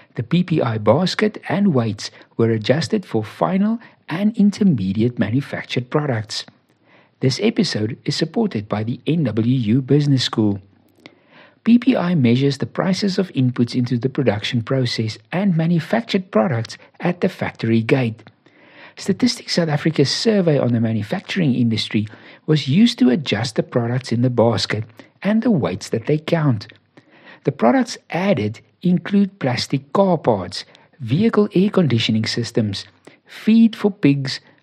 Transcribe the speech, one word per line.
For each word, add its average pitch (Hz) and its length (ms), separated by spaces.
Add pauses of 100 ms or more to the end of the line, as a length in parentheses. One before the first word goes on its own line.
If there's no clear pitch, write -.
(160)
The 123 80
P 175 180
P 175 200
I 120 160
basket 160 720
and 196 240
weights 113 360 (280)
were 113 140
adjusted 135 540
for 107 200
final 196 520 (300)
and 202 300
intermediate 123 840
manufactured 123 680
products. 135 560 (760)
This 131 240
episode 156 600
is 151 100
supported 165 540
by 107 160
the 120 200
N 156 200
W 113 280
U 123 280
Business 139 420
School. 101 380 (1000)
P 233 140
P 247 200
I 180 180
measures 135 440
the 139 60
prices 190 540
of 190 140
inputs 127 420
into 127 220
the 120 100
production 117 540
process 120 560 (160)
and 180 240
manufactured 175 720
products 160 460 (240)
at 175 180
the 196 80
factory - 540
gate. 117 420 (720)
Statistics - 600
South 170 120
Africa's 147 420
survey 185 480
on 123 140
the 120 80
manufacturing 117 760
industry 110 540 (380)
was 151 240
used 214 300
to 247 100
adjust 127 480
the 165 60
products 120 500
in 117 80
the 127 80
basket 110 560 (360)
and 214 200
the 247 100
weights 95 380
that - 160
they 151 120
count. 151 540 (720)
The - 80
products 247 460 (140)
added 160 500 (200)
include 190 560
plastic - 540
car 190 260
parts, 98 460 (380)
vehicle 208 520
air 190 160
conditioning 113 580
systems, 110 580 (400)
feed 226 500
for 202 160
pigs, 139 480 (240)